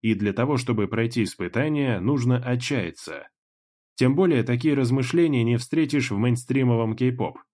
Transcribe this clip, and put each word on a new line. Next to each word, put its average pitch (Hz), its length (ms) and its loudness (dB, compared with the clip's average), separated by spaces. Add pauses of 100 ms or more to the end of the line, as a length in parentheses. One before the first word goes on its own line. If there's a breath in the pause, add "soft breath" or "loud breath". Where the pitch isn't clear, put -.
И 110 120 2
для 101 180 -2
того, 127 240 0
чтобы 120 300 -2
пройти 117 380 -2
испытание, 127 760 -2
нужно 123 360 0
отчаяться. 123 920 -6 (680)
Тем 131 180 4
более 156 300 4
такие 127 300 0
размышления 131 720 2
не 120 120 2
встретишь 147 540 0
в 101 60 -2
мейнстримовом 120 800 2
кей-поп. 123 420 -2 (160)